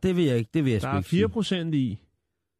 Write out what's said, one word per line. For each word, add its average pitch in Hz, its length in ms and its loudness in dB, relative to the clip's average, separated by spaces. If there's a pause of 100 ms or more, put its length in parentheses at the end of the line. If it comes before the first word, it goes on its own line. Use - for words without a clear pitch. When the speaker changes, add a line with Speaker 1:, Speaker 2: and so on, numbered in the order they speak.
Speaker 1:
det 185 120 0
vil 175 100 2
jeg 127 120 2
ikke, 113 160 -2
det 160 120 0
vil 131 60 2
jeg 107 100 2
Speaker 2:
Der - 60 -4
Speaker 1:
sgu 135 60 -4
Speaker 2:
er - 40 0
Speaker 1:
ikke 92 120 -4
sige. 175 100 2
Speaker 2:
fire 214 100 2
procent 180 460 -2
i. 123 240 -2 (600)